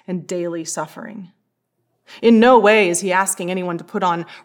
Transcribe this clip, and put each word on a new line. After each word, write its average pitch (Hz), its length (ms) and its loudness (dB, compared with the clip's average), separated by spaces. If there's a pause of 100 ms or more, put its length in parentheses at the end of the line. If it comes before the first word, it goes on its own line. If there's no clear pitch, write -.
and 180 200 -8
daily 170 360 -8
suffering. 170 680 -14 (920)
In 226 180 4
no 240 200 6
way 208 280 4
is 170 120 -2
he 185 120 -4
asking 190 380 -4
anyone 180 300 -6
to 170 40 -16
put 196 200 -8
on 170 240 -4 (180)